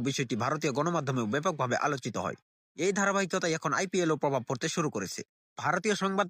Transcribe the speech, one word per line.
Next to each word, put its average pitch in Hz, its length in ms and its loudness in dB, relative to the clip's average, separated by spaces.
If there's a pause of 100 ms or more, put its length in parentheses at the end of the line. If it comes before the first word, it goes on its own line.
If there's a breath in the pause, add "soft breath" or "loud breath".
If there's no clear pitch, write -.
বিষয়টি 131 320 -2
ভারতীয় 143 380 0
গণমাধ্যমেও 139 600 0
ব্যাপকভাবে 143 420 0 (100)
আলোচিত 139 320 -2
হয়। 92 200 -2 (400)
এই 175 160 2
ধারাবাহিকতায় 190 640 2
এখন 156 160 -2
আইপিএলও 170 500 2
প্রভাব 139 240 2
পড়তে 135 220 -2
শুরু 156 200 0
করেছে। 98 320 -6 (360)
ভারতীয় 175 380 2
সংবাদ 196 340 0